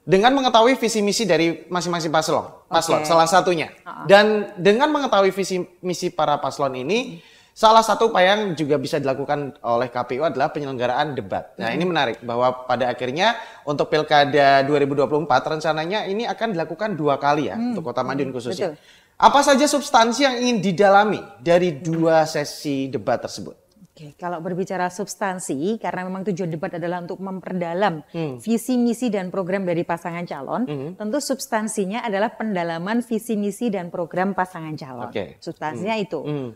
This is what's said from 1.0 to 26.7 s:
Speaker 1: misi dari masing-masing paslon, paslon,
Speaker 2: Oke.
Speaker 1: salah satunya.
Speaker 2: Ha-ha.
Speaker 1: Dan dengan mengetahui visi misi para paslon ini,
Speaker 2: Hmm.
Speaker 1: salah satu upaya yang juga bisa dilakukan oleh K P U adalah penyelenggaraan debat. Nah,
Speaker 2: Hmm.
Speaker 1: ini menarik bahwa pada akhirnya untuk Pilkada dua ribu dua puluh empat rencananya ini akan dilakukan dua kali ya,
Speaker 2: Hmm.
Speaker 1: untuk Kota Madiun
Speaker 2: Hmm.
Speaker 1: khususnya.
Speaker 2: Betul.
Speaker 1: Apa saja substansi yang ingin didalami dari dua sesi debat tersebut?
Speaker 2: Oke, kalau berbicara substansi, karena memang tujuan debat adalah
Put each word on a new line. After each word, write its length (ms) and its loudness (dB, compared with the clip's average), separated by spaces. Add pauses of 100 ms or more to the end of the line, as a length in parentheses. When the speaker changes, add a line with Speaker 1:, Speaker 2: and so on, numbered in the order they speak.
Speaker 1:
misi 240 0
dari 400 2
masing-masing 400 -2
paslon, 400 0 (180)
paslon, 380 0
Speaker 2:
Oke. 80 -2
Speaker 1:
salah 160 6
satunya. 400 2 (160)
Speaker 2:
Ha-ha. 240 -12
Speaker 1:
Dan 180 10 (300)
dengan 320 4
mengetahui 420 2
visi 300 -2 (240)
misi 260 -4
para 300 0
paslon 340 -2
ini, 240 -2 (140)
Speaker 2:
Hmm. 400 -20
Speaker 1:
salah 320 6
satu 240 2
upaya 260 4
yang 220 -2
juga 240 0
bisa 180 -4
dilakukan 600 -4
oleh 320 -2
K 100 -6
P 140 -4
U 80 -2
adalah 260 0
penyelenggaraan 640 -2
debat. 480 -6
Nah, 80 -4
Speaker 2:
Hmm. 80 -2
Speaker 1:
ini 100 -2
menarik 380 0
bahwa 400 0
pada 240 0
akhirnya 480 -2 (260)
untuk 300 -2
Pilkada 720 4
dua 160 2
ribu 160 2
dua 100 4
puluh 220 -2
empat 180 4
rencananya 640 -2
ini 160 -2
akan 320 -4
dilakukan 400 -4
dua 240 0
kali 320 0
ya, 80 -6
Speaker 2:
Hmm. 160 -4
Speaker 1:
untuk 160 -6
Kota 100 -4
Madiun 300 -4
Speaker 2:
Hmm. 80 -8
Speaker 1:
khususnya. 320 -4
Speaker 2:
Betul. 80 -18 (380)
Speaker 1:
Apa 260 6
saja 240 6
substansi 560 2
yang 160 2
ingin 240 0
didalami 560 4 (160)
dari 400 2
dua 480 2
sesi 640 -4
debat 320 -2
tersebut? 480 -12 (220)
Speaker 2:
Oke, 240 -20
kalau 240 -8
berbicara 560 -6
substansi, 880 -4
karena 240 -6
memang 160 -8
tujuan 320 -4
debat 160 -6
adalah 320 -6